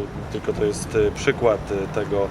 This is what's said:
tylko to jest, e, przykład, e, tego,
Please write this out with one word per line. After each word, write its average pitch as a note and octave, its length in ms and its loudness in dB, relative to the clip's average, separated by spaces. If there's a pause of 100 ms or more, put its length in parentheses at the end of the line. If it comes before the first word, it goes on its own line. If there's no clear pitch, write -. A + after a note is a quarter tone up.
(320)
tylko G#2+ 200 -2
to G#2+ 120 0
jest, G#2 340 0 (100)
e, - 20 2
przykład, A#2 500 2 (120)
e, G2 220 -2
tego, G2+ 360 0